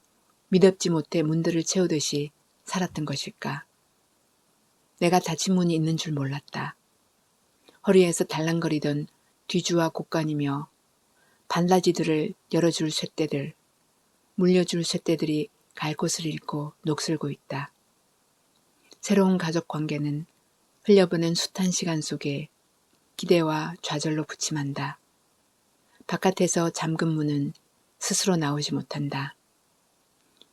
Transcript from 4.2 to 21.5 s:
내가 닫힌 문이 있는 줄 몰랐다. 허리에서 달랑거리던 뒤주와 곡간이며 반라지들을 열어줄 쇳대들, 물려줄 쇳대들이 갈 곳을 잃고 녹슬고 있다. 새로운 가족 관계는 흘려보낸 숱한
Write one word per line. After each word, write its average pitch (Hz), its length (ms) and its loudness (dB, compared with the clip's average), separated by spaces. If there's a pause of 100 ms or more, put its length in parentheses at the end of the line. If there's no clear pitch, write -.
내가 175 200 6
닫힌 175 360 0
문이 175 180 4
있는 160 240 2
줄 156 160 -6
몰랐다. 139 600 -6 (1120)
허리에서 180 380 6
달랑거리던 156 840 -2 (400)
뒤주와 170 420 0
곡간이며 151 800 -4 (760)
반라지들을 170 840 2 (200)
열어줄 165 380 0
쇳대들, 151 600 -4 (840)
물려줄 180 480 2
쇳대들이 160 680 0 (260)
갈 151 180 -4
곳을 165 320 -2
잃고 151 480 -6 (100)
녹슬고 151 460 -2
있다. 139 420 -10 (1300)
새로운 190 360 4
가족 165 300 -2
관계는 151 580 -4 (580)
흘려보낸 175 520 4
숱한 185 360 -2